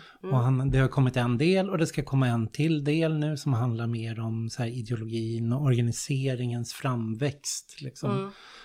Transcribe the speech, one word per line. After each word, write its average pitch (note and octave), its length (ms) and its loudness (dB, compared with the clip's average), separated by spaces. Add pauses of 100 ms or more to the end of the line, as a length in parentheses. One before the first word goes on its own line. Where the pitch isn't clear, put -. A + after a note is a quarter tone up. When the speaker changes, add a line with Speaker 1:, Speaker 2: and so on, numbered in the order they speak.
(240)
Speaker 1:
mm. F#3 120 0
Speaker 2:
Och B2+ 40 4
han, C3 320 2
det C3 80 4
har C3 80 6
kommit C3 300 2
en A#2+ 200 2
del F#3 320 4
och F#3+ 80 -2
det D#3 100 2
ska D#3 160 -4
komma C3+ 240 2
en A#2 200 2
till D3+ 360 0
del D#3 340 2
nu D3+ 200 0
som C#3 160 0
handlar A#2 340 0
mer A2+ 320 -4
om A2+ 300 -4
så B2 140 -6
här A2+ 60 -2
ideologin A2+ 840 -2
och D3+ 80 0
organiseringens B2 1120 0
framväxt, A#2+ 1080 -4
liksom, C#3 300 -6
Speaker 1:
Mm. G3 200 -2 (340)